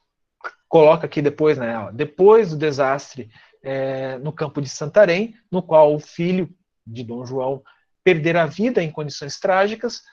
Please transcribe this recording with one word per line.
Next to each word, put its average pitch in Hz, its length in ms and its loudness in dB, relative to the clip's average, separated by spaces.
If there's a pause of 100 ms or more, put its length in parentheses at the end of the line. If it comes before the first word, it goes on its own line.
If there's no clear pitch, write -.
(680)
coloca 160 380 6
aqui 156 140 -4
depois, 147 380 0
né, 117 180 -6
ó, 98 140 -10
depois 180 600 4
do 156 60 -6
desastre, 135 720 -2 (320)
é, 135 560 -8
no 143 140 -8
campo 151 300 -8
de 131 60 -8
Santarém, 185 640 0 (160)
no 180 120 -4
qual 156 320 6
o 151 60 -6
filho 180 480 -4 (380)
de 113 160 -14
Dom 120 240 -12
João 131 360 -4 (400)
perder 165 340 2
a 165 100 2
vida 214 360 -2
em 156 80 -6
condições 147 480 -12
trágicas, 208 640 -2 (100)